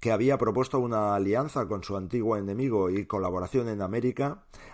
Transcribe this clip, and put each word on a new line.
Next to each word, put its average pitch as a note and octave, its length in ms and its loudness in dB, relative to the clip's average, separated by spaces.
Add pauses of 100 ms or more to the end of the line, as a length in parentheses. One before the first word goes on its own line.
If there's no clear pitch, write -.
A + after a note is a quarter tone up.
que A#2 100 0
había B2 260 4
propuesto B2 440 2
una G#2+ 340 2
alianza G#2+ 540 0
con G2 160 -4
su G2+ 120 -6
antiguo G#2+ 400 0
enemigo G2+ 540 0
y G2+ 160 0
colaboración F#2+ 640 -2
en G#2 120 -4
América, A#2+ 680 -2 (280)